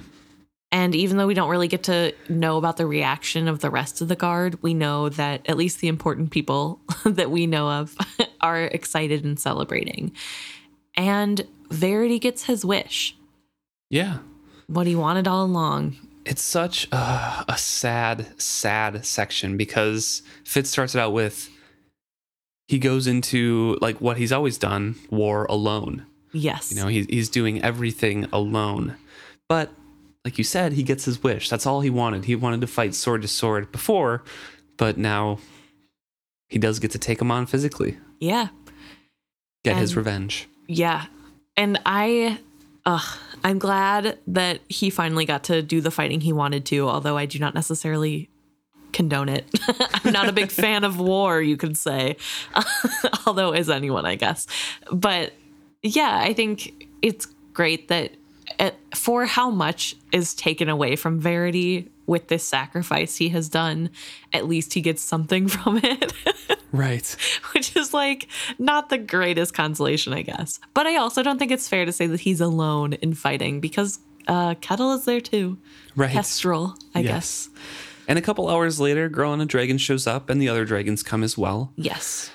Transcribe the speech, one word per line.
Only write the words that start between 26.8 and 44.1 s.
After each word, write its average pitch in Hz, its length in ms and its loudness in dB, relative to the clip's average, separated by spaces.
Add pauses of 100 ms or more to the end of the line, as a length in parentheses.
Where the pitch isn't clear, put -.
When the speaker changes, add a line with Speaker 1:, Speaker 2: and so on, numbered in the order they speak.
Speaker 2:
know, 98 80 0
he, 107 220 2
he's 113 180 0
doing 113 340 0
everything 113 720 0
alone. 107 640 0 (540)
But 160 220 0 (540)
like 123 140 -8
you 110 60 2
said, 175 300 0
he 143 100 2
gets 135 200 0
his 120 180 -2
wish. 110 260 0
That's 117 180 0
all 139 140 2
he 143 100 2
wanted. 117 360 0
He 120 100 2
wanted 117 240 0
to 123 80 -2
fight 107 260 0
sword 117 280 0
to 104 60 -4
sword 104 440 0
before, 135 500 0 (540)
but 110 200 2
now 104 420 0 (1080)
he - 100 -2
does 110 200 0
get - 140 -4
to 113 60 -6
take 113 220 -2
him 123 100 0
on 123 160 0
physically. - 520 -2 (220)
Speaker 1:
Yeah. 202 280 -2 (1160)
Speaker 2:
Get 107 120 2
his 107 140 2
Speaker 1:
And - 60 -2
Speaker 2:
revenge. 101 520 -4 (200)
Speaker 1:
Yeah. 165 380 0 (500)
And 202 280 2
I, 220 540 2 (480)
ugh, 175 320 -2 (260)
I'm 196 140 2
glad 196 600 0 (100)